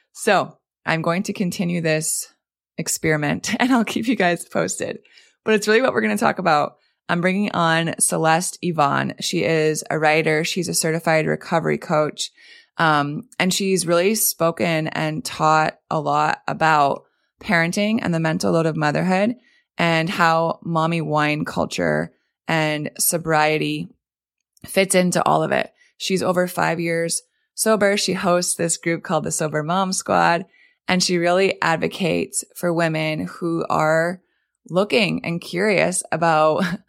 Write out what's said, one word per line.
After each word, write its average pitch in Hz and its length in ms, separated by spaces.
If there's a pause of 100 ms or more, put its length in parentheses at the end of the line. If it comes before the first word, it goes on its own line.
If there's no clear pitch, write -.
(120)
So 165 460 (260)
I'm 160 160
going 170 220
to 208 100
continue 175 480
this 156 500 (460)
experiment 156 800
<laughs> - 40
and 247 120
I'll 233 120
keep 226 240
you 254 80
guys 175 280
posted. - 540 (440)
But 220 120
it's 214 120
really 220 140
what 262 140
we're 226 80
gonna 214 160
talk 226 200
about. 160 380 (320)
I'm 175 140
bringing 190 300
on 165 460
Celeste 165 640
Yvonne. 143 600
She - 220
is 156 460
a 160 100
writer. 156 460
She's 175 240
a 170 60
certified 160 520
recovery 156 520
coach. - 520 (500)
Um, 147 480 (100)
and 185 160
she's 190 320
really 175 300
spoken 165 720
and 156 360
taught 156 540 (120)
a 156 100
lot 147 380 (100)
about 151 560 (360)
parenting 214 640
and 175 100
the 165 80
mental 160 320
load 165 140
of 156 100
motherhood 175 600 (420)
and 165 300
how 165 560
mommy 165 380
wine 151 420
culture - 680 (360)
and 151 500
sobriety 156 920 (800)
fits 190 280
into 180 300
all 160 180
of 160 100
it. - 180 (280)
She's 190 240
over 180 240
five 165 340
years 165 420 (320)
sober. 208 440
She 185 160
hosts 180 420
this 170 220
group 170 240
called 156 220
the 160 60
Sober 151 320
Mom 185 300
Squad, 180 540 (420)
and 185 140
she 180 160
really 180 440
advocates 165 800 (120)
for 175 160
women 160 540
who 165 420
are 160 520 (480)
looking 190 560
and 170 160
curious 180 640 (100)
about 160 520 (240)